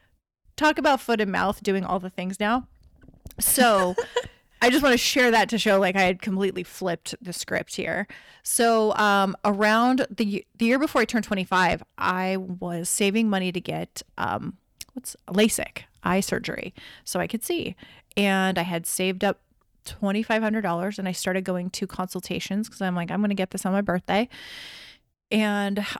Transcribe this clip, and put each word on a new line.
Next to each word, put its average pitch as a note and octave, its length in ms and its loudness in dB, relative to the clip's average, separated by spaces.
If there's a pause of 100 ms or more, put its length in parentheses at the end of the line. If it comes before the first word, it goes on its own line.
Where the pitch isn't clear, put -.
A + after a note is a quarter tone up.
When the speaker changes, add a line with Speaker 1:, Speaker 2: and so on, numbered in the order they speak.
(560)
Speaker 1:
talk D4+ 220 2
about C#4+ 240 2
foot A3+ 180 0
and G3+ 120 0
mouth F#3 320 -2
doing F#3+ 200 0
all F#3 160 -2
the F#3 120 -8
things F#3 280 -8
now. A3+ 280 0 (720)
So G3 560 4 (320)
Speaker 2:
<laughs> - 340 -20
Speaker 1:
I A#3+ 80 6
just C4 140 4
wanna C4 140 6
share B3 340 2
that G#3+ 180 4
to A#3 80 0
show, G3 220 4
like, F#3+ 180 2
I G3 60 4
had F#3 180 2
completely F#3+ 420 -2
flipped - 580 -6
the F3+ 120 -10
script - 420 -6
here. F#3+ 320 -4 (360)
So, A3+ 520 2
um, G3+ 400 2 (100)
around A3 640 4
the G#3+ 160 -2 (120)
y-, - 60 -6 (140)
the A#3 80 2
year B3 140 4
before C#4+ 220 2
I A3 40 2
turned A3+ 200 0
twenty-five, F3+ 580 0 (140)
I F#3 400 0
was F3+ 520 -6
saving G#3+ 400 2
money F#3 220 0
to F3 100 -6
get, - 400 -8 (160)
um, - 400 -4 (360)
what's - 220 -12 (140)
lasik - 540 0 (200)
eye F3+ 180 2
surgery - 520 -6 (300)
so - 160 -4
I E3+ 80 -2
could A3+ 160 -6
see. E4+ 320 -4 (420)
And F#3+ 400 2
I E3+ 60 0
had E3+ 240 -4
saved F#3 360 -2
up G3+ 180 0 (440)
twenty-five A3 560 -2
hundred A3 200 0
dollars, F#3 380 -2
and F#3+ 80 -4
I F#3 40 -2
started F#3 320 -2
going F3+ 280 -4
to - 160 -6
consultations F#3 800 -6
'cause - 140 -16
I'm F#3 140 -2
like, E3+ 160 -4
"I'm F3+ 100 -2
gonna G3+ 140 0
get F#3+ 160 -2
this F#3+ 140 -6
on F#3 80 0
my G3+ 80 2
birthday." F#3+ 460 0 (1000)
And G#3 560 0 (140)